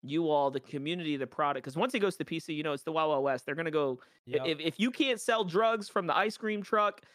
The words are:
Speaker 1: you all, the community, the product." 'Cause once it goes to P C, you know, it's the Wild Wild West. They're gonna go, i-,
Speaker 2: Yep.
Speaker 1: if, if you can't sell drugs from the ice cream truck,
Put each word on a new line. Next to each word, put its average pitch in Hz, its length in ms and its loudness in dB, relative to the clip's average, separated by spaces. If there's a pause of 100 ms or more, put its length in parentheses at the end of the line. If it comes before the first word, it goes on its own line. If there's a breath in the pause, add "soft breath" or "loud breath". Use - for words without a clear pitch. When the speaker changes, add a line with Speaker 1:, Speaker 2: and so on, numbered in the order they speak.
Speaker 1:
you 156 260 0
all, 143 220 4
the 135 100 -4
community, 151 560 -4
the 135 100 -4
product." 143 380 -2
'Cause 135 120 -10
once 233 180 0
it 240 60 -2
goes 196 160 2
to - 80 -4
P 160 160 -6
C, 160 140 -8
you 151 80 -4
know, 156 100 -2
it's 143 120 -6
the 165 80 -4
Wild 156 180 2
Wild 139 120 2
West. 135 220 0
They're 143 100 -4
gonna 165 160 -4
go, 143 300 0 (260 loud breath)
i-, - 100 -16
Speaker 2:
Yep. 147 100 -2
Speaker 1:
if, 156 140 -2
if 156 200 -2
you 240 100 2
can't 254 300 0
sell 226 240 2
drugs 214 440 2
from 190 180 -2
the 156 100 2
ice 214 220 2
cream 214 240 -4
truck, 208 400 2 (120 soft breath)